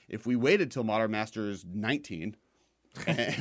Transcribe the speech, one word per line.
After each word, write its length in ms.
If 160
we 100
waited 340
till 140
Modern 280
Masters 540
nineteen, 720
<laughs> 120